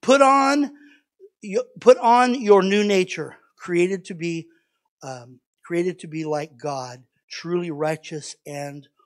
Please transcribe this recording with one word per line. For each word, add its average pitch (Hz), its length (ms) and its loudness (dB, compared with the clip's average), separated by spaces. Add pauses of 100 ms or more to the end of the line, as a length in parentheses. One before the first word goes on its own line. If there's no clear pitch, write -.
Put 269 200 4
on, 277 500 2 (720)
y-, 196 140 -6 (220)
put 247 180 8
on 247 420 4
your 208 220 6
new 196 220 2
nature, 185 540 -2 (200)
created 180 480 -2
to - 80 -12
be, 165 340 -8 (540)
um, 127 380 -16 (240)
created 175 380 -4
to 175 60 -14
be 156 180 -8
like 151 320 -6
God, 127 460 -10 (240)
truly 175 440 -6
righteous 156 640 -6 (100)
and 143 420 -12 (180)